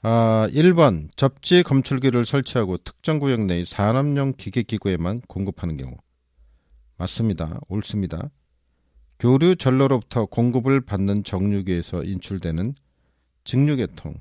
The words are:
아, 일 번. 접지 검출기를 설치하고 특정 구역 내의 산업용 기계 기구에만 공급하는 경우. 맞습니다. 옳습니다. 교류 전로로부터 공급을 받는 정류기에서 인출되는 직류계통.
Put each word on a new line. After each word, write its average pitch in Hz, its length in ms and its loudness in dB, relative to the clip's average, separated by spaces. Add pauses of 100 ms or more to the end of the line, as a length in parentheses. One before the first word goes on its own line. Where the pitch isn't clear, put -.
아, 113 500 2
일 170 200 6
번. 104 440 4
접지 175 460 2
검출기를 131 600 2
설치하고 110 540 -2
특정 - 400 -4
구역 131 260 0
내의 87 200 0
산업용 135 760 0
기계 113 240 -4
기구에만 98 600 -2
공급하는 95 540 -6
경우. 64 200 -12 (1000)
맞습니다. 85 720 -4
옳습니다. 95 640 -6 (880)
교류 143 380 4
전로로부터 131 680 2
공급을 123 540 0
받는 101 440 -2
정류기에서 92 800 -2
인출되는 92 720 -6 (680)
직류계통. 127 760 -2